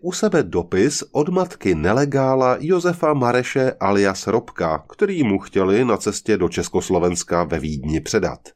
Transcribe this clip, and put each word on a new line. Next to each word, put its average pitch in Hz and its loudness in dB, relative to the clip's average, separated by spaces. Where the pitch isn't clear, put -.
u 180 -8
sebe 185 0
dopis 95 0
od 147 0
matky 180 0
nelegála 131 2
Josefa 170 0
Mareše 127 0
alias 98 0
Robka, 87 -2
který 196 0
mu 101 2
chtěli 98 2
na 113 2
cestě 104 -2
do 90 0
Československa 87 0
ve 80 -4
Vídni 76 -4
předat. 90 -2